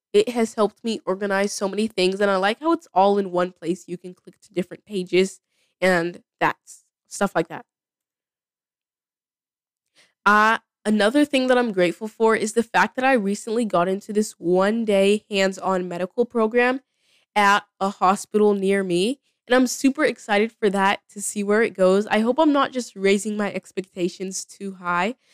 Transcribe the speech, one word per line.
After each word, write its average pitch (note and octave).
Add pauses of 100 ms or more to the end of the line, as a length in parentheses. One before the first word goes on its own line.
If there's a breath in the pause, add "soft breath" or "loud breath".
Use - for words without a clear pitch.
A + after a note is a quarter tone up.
(140)
it G#3
has A#3
helped G#3
me A3+
organize G3
so G3
many G#3
things. F#3+
And G3+
I F#3+
like G3
how D#4+
it's E4
all G3+
in G3
one F3+
place. F3
You F3
can F3+
click -
to -
different F3
pages F#3 (380)
and F3 (160)
that's - (220)
stuff -
like E3
that. D3+ (2500 soft breath)
Uh, G#3+ (280)
another G#3+
thing C4
that B3+
I'm A#3+
grateful F#3
for A3
is G#3+
the A3+
fact G3
that B3+
I C4+
recently G#3+
got F#3
into G3
this G#3+
one-day G3+
hands-on F#3+
medical F3+
program A#3+ (540)
at G3+ (140)
a G3
hospital G#3
near G3
me. F#3+ (260)
And B3
I'm B3+
super C4+
excited A3+
for -
that, G3 (120)
to G3+
see -
where G#3
it G#3
goes. F#3+
I G#3+
hope A#3+
I'm D#4
not C#4
just A#3+
raising G3+
my G#3
expectations F#3+
too G3
high, F3+ (180)